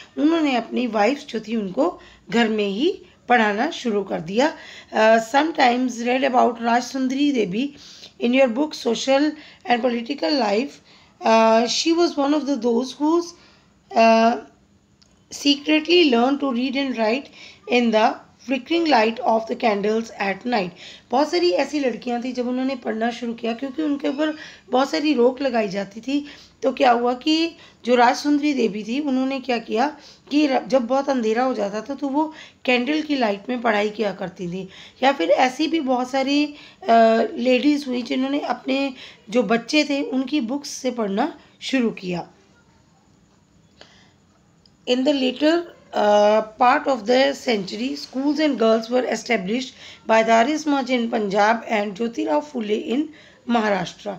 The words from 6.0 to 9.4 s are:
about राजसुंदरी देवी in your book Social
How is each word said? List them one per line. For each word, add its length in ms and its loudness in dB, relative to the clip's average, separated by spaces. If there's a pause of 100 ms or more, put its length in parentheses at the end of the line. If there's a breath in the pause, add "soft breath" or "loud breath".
about 300 2
राजसुंदरी 680 0
देवी 440 -2 (460 loud breath)
in 100 0
your 240 4
book 180 -2
Social 580 0 (400 loud breath)